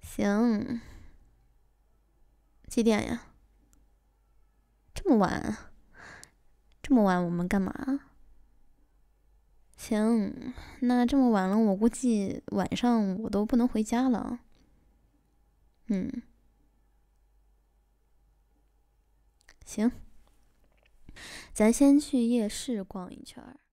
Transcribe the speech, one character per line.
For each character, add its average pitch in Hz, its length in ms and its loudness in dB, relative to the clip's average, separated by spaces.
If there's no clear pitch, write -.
行。 214 800 -2
几 - 160 -2
点 214 240 2
呀？ - 200 -8
这 - 160 -6
么 277 80 6
晚？ 208 400 0
这 - 120 0
么 226 100 6
晚 180 200 2
我 170 60 -4
们 175 180 -2
干 196 140 0
嘛？ 269 380 -4
行， 220 760 -2
那 247 260 4
这 262 100 2
么 254 140 6
晚 190 180 2
了， 196 80 2
我 214 200 4
估 220 120 4
计 220 600 -2
晚 196 280 -2
上 220 460 0
我 226 80 -6
都 208 160 -2
不 254 100 0
能 233 100 4
回 220 180 0
家 247 240 0
了。 240 320 -4
嗯。 202 360 -4
行， 220 260 -2
咱 220 180 4
先 285 260 6
去 294 200 -2
夜 233 300 2
市 214 360 -6
逛 185 260 -14
一 - 120 -18
圈 - 200 -20
儿。 - 140 -20